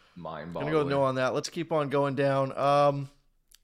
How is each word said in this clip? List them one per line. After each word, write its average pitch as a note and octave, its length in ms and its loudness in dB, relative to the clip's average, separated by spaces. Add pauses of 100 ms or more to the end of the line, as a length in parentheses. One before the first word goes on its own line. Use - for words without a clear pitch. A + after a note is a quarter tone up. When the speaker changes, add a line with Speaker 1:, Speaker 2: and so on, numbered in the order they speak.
(160)
Speaker 1:
mind-boggling. E2 400 -10
Speaker 2:
I'm D3+ 160 -4
gonna - 0 -
go D#3 120 2
with C3+ 80 -2
no C#3 120 2
on C3 120 0
that. B2+ 180 0
Let's C#3+ 160 -4
keep E3 220 -8
on D3+ 180 0
going C#3 260 2
down. C3+ 420 0
Um, C#3+ 520 2 (540)